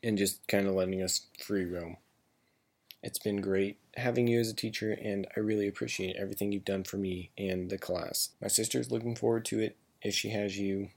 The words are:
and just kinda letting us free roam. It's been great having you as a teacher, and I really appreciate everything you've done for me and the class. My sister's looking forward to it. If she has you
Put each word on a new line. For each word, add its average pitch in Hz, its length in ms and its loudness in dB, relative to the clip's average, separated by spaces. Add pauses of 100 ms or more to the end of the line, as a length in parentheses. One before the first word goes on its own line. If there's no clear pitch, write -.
and 110 120 4
just 98 300 2
kinda 98 260 4
letting 95 300 2
us - 240 -2 (140)
free 98 260 0
roam. 87 320 -6 (1040)
It's - 160 -6
been 101 220 0
great 98 360 2 (180)
having 123 320 2
you 117 120 6
as 113 100 2
a 110 60 -6
teacher, 107 360 -2
and 101 440 -2
I - 40 -2
really 107 280 2
appreciate 95 480 -2
everything 98 360 -2
you've 101 120 -2
done 98 200 0
for 95 140 -6
me 90 380 -2
and 92 360 -2
the 95 80 -4
class. - 500 -2 (100)
My - 80 -4
sister's 123 440 2
looking 117 240 0
forward 117 300 2
to - 140 0
it. 110 160 0 (280)
If 104 100 0
she - 160 0
has 101 280 0
you 98 400 0